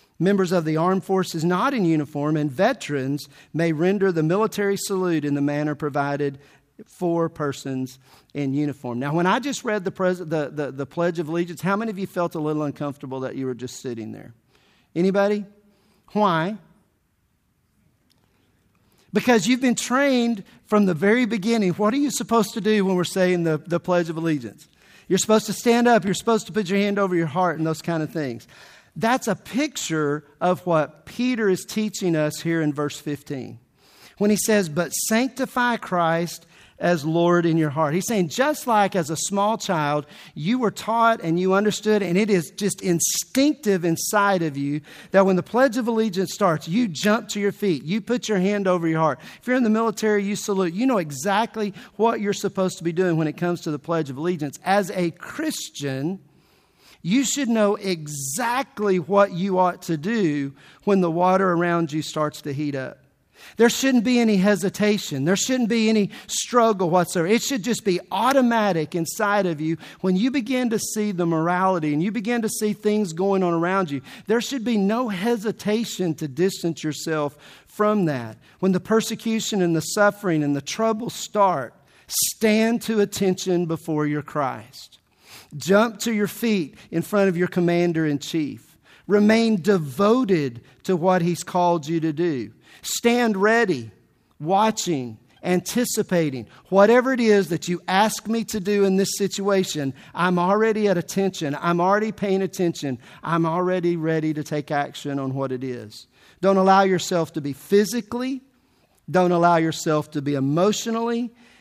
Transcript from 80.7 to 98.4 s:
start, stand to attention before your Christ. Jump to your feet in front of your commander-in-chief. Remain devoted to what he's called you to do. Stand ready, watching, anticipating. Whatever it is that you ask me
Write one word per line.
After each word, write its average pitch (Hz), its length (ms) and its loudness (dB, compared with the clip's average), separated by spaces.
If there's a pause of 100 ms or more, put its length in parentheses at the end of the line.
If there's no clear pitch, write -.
start, 180 640 0 (340)
stand 220 760 2
to 220 160 0
attention 185 640 0
before 156 400 -2
your 147 160 -2
Christ. - 800 -8 (560)
Jump 196 440 2
to 233 140 -2
your 208 140 0
feet 208 480 -2 (160)
in 165 100 -2
front 196 280 2
of 170 80 0
your 175 100 2
commander-in-chief. 160 1300 0 (300)
Remain 214 540 4
devoted 175 1000 2 (220)
to 185 120 0
what 185 260 2
he's 170 220 -2
called 175 440 0
you 165 120 -2
to 160 120 -2
do. 143 400 -4 (300)
Stand 233 560 0
ready, 190 540 2 (480)
watching, 170 800 0 (260)
anticipating. 180 1040 -2 (220)
Whatever 233 440 6
it 247 60 0
is 208 300 4
that 165 180 -4
you 175 200 -2
ask 196 400 0
me 226 180 -2